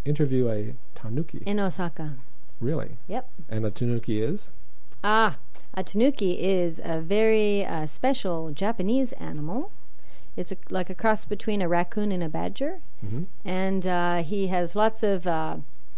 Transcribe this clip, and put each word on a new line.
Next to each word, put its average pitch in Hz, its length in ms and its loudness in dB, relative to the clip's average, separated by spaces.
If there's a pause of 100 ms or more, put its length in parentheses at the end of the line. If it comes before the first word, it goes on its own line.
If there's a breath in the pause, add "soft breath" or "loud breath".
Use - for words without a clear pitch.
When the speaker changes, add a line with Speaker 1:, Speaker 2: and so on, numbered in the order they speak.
Speaker 1:
interview 131 440 2
a 107 240 0 (220)
tanuki? 123 500 0
Speaker 2:
In 202 140 0
Osaka. 170 540 0 (480)
Speaker 1:
Really? 117 360 0 (120)
Speaker 2:
Yep. 220 200 0 (200)
Speaker 1:
And 110 160 0
a 107 40 2
tanuki 117 520 0
is? 151 280 0 (540)
Speaker 2:
Ah, 208 320 2 (400 soft breath)
a 185 80 0
tanuki 208 560 0
is 175 440 0
a 160 180 0
very, 208 640 0
uh, 160 200 -2
special 170 640 0
Japanese 214 640 0
animal. 160 580 -2 (640 soft breath)
It's 185 160 0
a, 180 40 -2 (120)
like 185 200 0
a 185 60 0
cross 214 300 0
between 208 360 0
a 175 60 0
raccoon 180 460 0
and 175 100 0
a 160 60 0
badger. 185 500 0 (260)
Speaker 1:
Mm-hmm. 113 180 0 (200)
Speaker 2:
And, 190 420 0
uh, 175 380 0
he 196 240 0
has 180 280 0
lots 220 280 0
of, 190 240 0
uh, 160 300 0 (400)